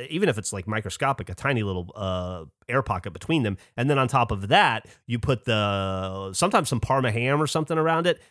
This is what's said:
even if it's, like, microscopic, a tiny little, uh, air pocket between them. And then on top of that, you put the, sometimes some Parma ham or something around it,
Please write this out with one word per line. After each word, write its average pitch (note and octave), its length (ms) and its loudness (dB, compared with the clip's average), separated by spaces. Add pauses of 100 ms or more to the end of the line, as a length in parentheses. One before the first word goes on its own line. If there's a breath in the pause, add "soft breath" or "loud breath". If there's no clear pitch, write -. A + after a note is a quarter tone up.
(100)
even F3+ 180 2
if A2+ 100 4
it's, - 140 -6
like, F#2+ 140 -6
microscopic, G#2+ 640 -2
a F#2 40 -8
tiny C3 280 0
little, F#2 340 -4
uh, F#2 480 -4 (240)
air B2+ 140 2
pocket F#2+ 300 -4
between D#3+ 320 0
them. G2 120 0 (200 soft breath)
And B2 120 0
then C#3+ 100 4
on C3 100 4
top A#2+ 220 2
of G2+ 180 -4
that, C#3 380 4 (200 loud breath)
you A#2+ 120 -2
put A2 260 0
the, G2 880 0
sometimes F#3 360 2
some A#2+ 120 0
Parma C3 300 2
ham B2 300 0
or D#3 60 0
something D#3+ 320 0
around D#3+ 280 2
it, E3+ 140 0 (100 loud breath)